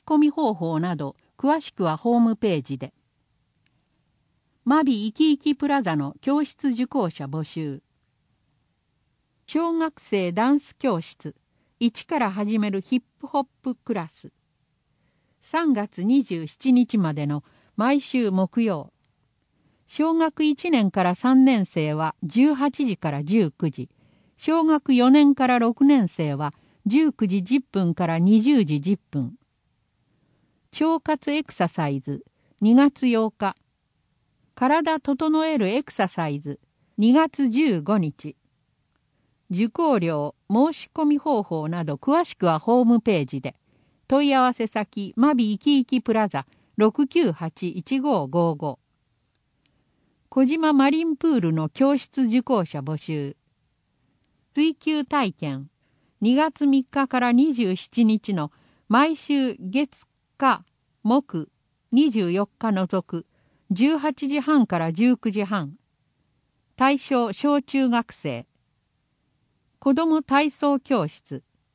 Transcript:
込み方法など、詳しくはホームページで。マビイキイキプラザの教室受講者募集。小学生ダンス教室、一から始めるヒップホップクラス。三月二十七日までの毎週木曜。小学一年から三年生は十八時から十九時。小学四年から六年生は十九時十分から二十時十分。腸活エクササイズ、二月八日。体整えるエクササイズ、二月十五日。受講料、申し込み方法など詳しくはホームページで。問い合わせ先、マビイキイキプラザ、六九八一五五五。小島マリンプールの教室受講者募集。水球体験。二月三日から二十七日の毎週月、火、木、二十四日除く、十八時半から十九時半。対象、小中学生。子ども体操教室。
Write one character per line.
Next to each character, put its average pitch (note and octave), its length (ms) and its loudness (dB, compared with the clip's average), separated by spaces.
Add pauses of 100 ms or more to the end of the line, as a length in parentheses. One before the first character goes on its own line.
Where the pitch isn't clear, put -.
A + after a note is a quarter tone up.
込 G3+ 140 0
み D4+ 100 4
方 C#4+ 240 -2
法 E3 260 -4
な F3 160 -4
ど、 C#3 200 -10 (240)
詳 D4+ 200 0
し - 140 -12
く G3 100 -6
は D#3 140 0
ホ A#3 200 0
ー - 20 4
ム A3+ 160 2
ペ G3 220 -2
ー C#3 40 -4
ジ C3+ 160 -10
で。 C3 160 -14 (1700)
マ D4+ 180 2
ビ A3+ 240 -2
イ G#3+ 40 -4
キ D#4 220 2
イ C#4 60 -2
キ D4 160 0
プ C#4+ 120 -4
ラ C#4 140 0
ザ G#3+ 140 -2
の C#3+ 260 -4
教 C#4+ 220 0
室 - 240 -6
受 B3 180 -2
講 A3+ 240 -4
者 D3 160 -12
募 D3+ 180 -6
集。 D3 380 -8 (1700)
小 E4 260 -2
学 D#4+ 260 -4
生 F#3 320 -4
ダ A3 200 0
ン C#4+ 80 2
ス - 180 -12
教 G3 240 -2
室、 - 340 -16 (440)
一 A#3 260 -4
か - 140 -4
ら G#3+ 120 0
始 G#3 280 -4
め G#3 100 -2
る G3 100 -4
ヒ B3+ 180 -4
ッ B3 40 -2 (160)
プ - 80 -18
ホ C#4 140 -4
ッ C4 80 -4 (160)
プ C4 100 -6
ク A#3 220 -8
ラ E3+ 120 -8
ス。 - 240 -20 (1080)
三 D#4 320 -2
月 G#3 300 -4
二 B3+ 180 2
十 E3 260 -8
七 - 260 -2
日 B3 240 2
ま E3 160 0
で D3 120 -4
の D3 180 -4 (320)
毎 C4+ 260 0
週 A#3+ 280 -2
木 F#3+ 320 0
曜。 F#3 300 -4 (960)
小 D#4+ 260 0
学 D#4+ 300 0
一 D4+ 260 -2
年 A3 220 2
か F#3+ 120 0
ら F3+ 120 0
三 C4 300 4
年 A#3+ 200 4
生 D3+ 280 -4
は D#3 300 -4
十 B3 300 2
八 C#4 320 -2
時 G#3 120 -2
か D#3+ 140 -4
ら C#3+ 120 -6
十 F#3 280 2
九 - 180 -4
時。 B2+ 200 -10 (480)
小 D#4+ 260 0
学 D4+ 300 2
四 B3 160 6
年 C#4+ 260 6
か C4 120 0
ら B3 100 2
六 A#3 280 2
年 C4+ 220 4
生 D3+ 280 -4
は C#3+ 180 -6 (320)
十 C#4+ 260 2
九 - 140 -2
時 F#3+ 160 0
十 B3 200 0
分 F3+ 340 -2
か F3 120 -2
ら E3 120 -2
二 G#3 220 6
十 B3+ 220 4
時 D3+ 160 -2
十 F3 180 -2 (120)
分。 C#3 260 -6 (1400)
腸 D#4+ 200 0
活 D4 320 -4
エ D4+ 100 -2
ク - 120 -16
サ E3+ 140 -2
サ D3+ 220 -4
イ C#3 100 -4
ズ、 - 240 -10 (380)
二 A3 140 4
月 C#4 320 2
八 A3 240 0
日。 - 240 -6 (1000)
体 D#4 440 0
整 D#4 460 0
え D#4 120 -2
る G3 120 0
エ B3 120 -2
ク - 100 -18
サ F#3+ 160 -2
サ E3 200 -6
イ D3 140 -6
ズ、 C#3+ 180 -12 (380)
二 A3 160 4
月 D4 360 2
十 A3+ 320 0
五 G3+ 160 0
日。 D3+ 380 -6 (1120)
受 G3+ 200 -2
講 D4 300 0
料、 D#3 360 -4 (160)
申 C#4 220 2
し - 200 -14
込 D#4+ 120 -2
み D4 120 2
方 C#4 240 -2
法 D#3+ 280 -6
な E3+ 140 -6
ど D3+ 120 -6
詳 D4+ 280 0
し - 120 -10
く - 100 -4
は D#3+ 140 2
ホ B3 240 2
ー - 20 2
ム A#3 160 4
ペ F#3 200 0
ー C3+ 40 -4
ジ C3 160 -8
で。 - 140 -12 (520)
問 C#4+ 200 2
い C#4 60 2
合 C4 80 4
わ B3+ 120 2
せ A#3 120 -6
先、 G#3 500 -8
マ C#4 200 2
ビ G#3+ 180 0
イ G3+ 60 -6
キ C#4+ 200 2
イ B3 60 0
キ B3 160 -2
プ A#3 120 -4
ラ G#3+ 140 0
ザ、 C#3 200 -8 (300)
六 A3 300 2
九 C#4+ 240 0
八 E3 380 -8
一 F#3 300 -6
五 A#3+ 280 -2
五 E3 280 0
五。 D3 240 -8 (1500)
小 C4 160 2
島 D#4 280 0
マ C4+ 160 4
リ D#4+ 140 0
ン D#4+ 120 0
プ E4+ 120 -2
ー C#4+ 120 2
ル E3 140 0
の D#3+ 160 -2
教 C#4 260 2
室 - 280 -4
受 A#3+ 180 2
講 G#3+ 240 -2
者 D3+ 140 -12
募 D3 180 -6
集。 D3 400 -8 (1160)
水 D4+ 200 0
球 D4+ 300 -4
体 C4+ 260 -2
験。 C#3 380 -10 (520)
二 A#3 140 2
月 D4 300 0
三 C4+ 180 2
日 C4+ 240 -4
か B3+ 120 -4
ら B3 120 0
二 C4+ 220 4
十 G#3 220 -2
七 - 280 -2
日 G#3+ 300 0
の D3+ 180 -4 (360)
毎 C#4+ 280 2
週 C4+ 440 -2
月、 A3+ 460 -6 (320)
火、 C4 280 0 (380)
木、 G#3+ 460 -2 (420)
二 C#4+ 180 2
十 G#3 220 -2
四 G3 160 -2 (100)
日 A3 140 -4
除 F#3+ 360 -2
く、 E3+ 180 -10 (440)
十 C4 280 2
八 C#4+ 300 -4
時 C#4+ 120 -2
半 C#4 260 2
か F3 140 -2
ら E3 120 -2
十 A#3 260 2
九 - 120 -6
時 G#3 140 -4
半。 F3+ 320 -6 (1000)
対 C4+ 220 2
象、 A#3+ 340 -2
小 C#4+ 300 0
中 C4+ 280 -2
学 A#3 220 -2
生。 B2 360 -10 (1300)
子 C4+ 160 0
ど D#4+ 140 0
も D#4 160 0
体 C#4+ 260 0
操 C#4+ 300 -2
教 G3+ 280 -2
室。 - 360 -14 (320)